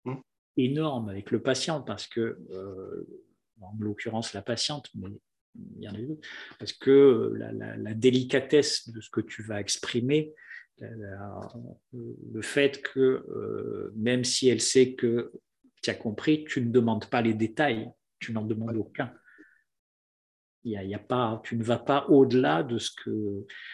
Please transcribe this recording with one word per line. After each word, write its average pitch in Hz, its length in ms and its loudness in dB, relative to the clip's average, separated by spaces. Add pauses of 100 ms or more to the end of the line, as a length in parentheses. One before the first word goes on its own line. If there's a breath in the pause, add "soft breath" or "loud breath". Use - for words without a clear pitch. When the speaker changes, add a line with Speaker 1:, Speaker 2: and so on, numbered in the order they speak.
Speaker 1:
Mm. 131 140 -6 (400)
Speaker 2:
énorme 135 520 0
avec 98 220 -8
le 117 100 0
patient, 139 400 0
parce 110 240 -6
que, 113 320 -2 (140)
euh, 92 560 -10 (540)
en 95 180 -16
l'occurrence 107 540 -4
la 98 100 -8
patiente, 131 500 -4
mais 98 140 -10 (480)
il - 280 -16
y 104 60 -12
en 101 60 -10
a - 20 -8
eu 117 100 -8
d'autres, 156 200 -10 (320 loud breath)
parce 113 140 -10
que 131 640 8
la, 110 160 -8
la, 110 240 -10
la 107 160 -6
délicatesse 127 960 2
de 113 120 -12
ce - 80 -18
que 113 120 -2
tu - 200 -8
vas 104 180 -6
exprimer, 135 720 0 (440 loud breath)
la, 110 120 -14
la, 101 500 -12 (540)
le 117 480 -10
fait 139 420 2
que, - 160 -4
euh, 110 960 0
même 120 280 0
si - 240 2
elle 113 140 4
sait 127 320 6
que 117 380 0 (500)
tu - 80 -2
as 101 60 -2
compris, 151 480 0
tu 143 180 -4
ne 120 80 0
demandes 113 400 2
pas 123 120 2
les 113 120 2
détails, 113 560 0 (300)
tu - 140 -8
n'en 110 100 -2
demandes 110 280 -4
Speaker 1:
Ouais. 113 60 -2
Speaker 2:
aucun. 120 360 -6 (1500 soft breath)
Il 113 80 -4
y 101 40 -4
a, 98 60 -8
il 95 60 -6
y 101 60 -4
a 101 40 -6
pas, 113 440 -2
tu - 120 -8
ne 113 80 -2
vas 117 160 0
pas 139 300 0
au-delà 135 540 6
de 120 140 -2
ce - 140 -4
que, 104 540 -6 (280 loud breath)